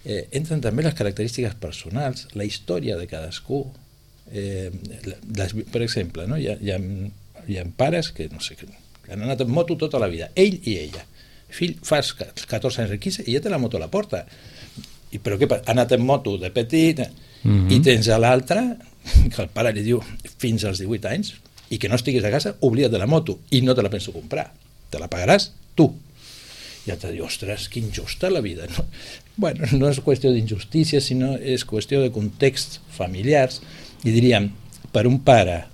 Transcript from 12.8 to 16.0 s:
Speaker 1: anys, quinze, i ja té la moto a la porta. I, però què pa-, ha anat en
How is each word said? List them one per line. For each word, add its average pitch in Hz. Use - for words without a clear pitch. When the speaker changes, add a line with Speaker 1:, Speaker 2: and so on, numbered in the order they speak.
Speaker 1:
anys, 101
quinze, 185
i 120
ja 156
té 202
la 156
moto 113
a 80
la 80
porta. 190
I, -
però 101
què 139
pa-, -
ha -
anat 123
en 117